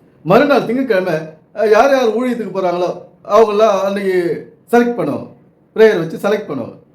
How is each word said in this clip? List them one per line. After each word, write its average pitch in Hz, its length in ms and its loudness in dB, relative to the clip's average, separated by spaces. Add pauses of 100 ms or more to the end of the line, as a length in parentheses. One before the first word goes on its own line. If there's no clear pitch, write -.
(240)
மறுநாள் 240 420 2
திங்கட்கிழமை, 208 480 -2 (400)
அஹ், 214 160 0
யார் 226 220 4
யார் 247 260 0
ஊழியத்துக்கு 220 420 -6
போறாங்களோ 175 420 -4 (220)
அவங்கெல்லாம் 208 580 2
அன்னைக்கு 190 680 -2 (240)
செலக்ட் 240 260 2
பண்ணுவாங்க. 143 300 -6 (480)
பிரேயர் 214 220 4
வச்சு 165 200 -6
செலக்ட் 202 340 -4
பண்ணுவாங்க. 110 240 -10 (180)